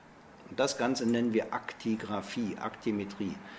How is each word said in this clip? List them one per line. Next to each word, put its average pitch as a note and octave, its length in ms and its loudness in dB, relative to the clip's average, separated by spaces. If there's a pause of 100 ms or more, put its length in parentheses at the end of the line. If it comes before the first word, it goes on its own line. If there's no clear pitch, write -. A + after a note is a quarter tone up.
(500)
Und - 80 -8
das C3+ 200 2
Ganze B2 300 2
nennen A#2 240 4
wir - 220 2
Aktigraphie, G#2+ 1080 -2
Aktimetrie. G2+ 760 -2 (220)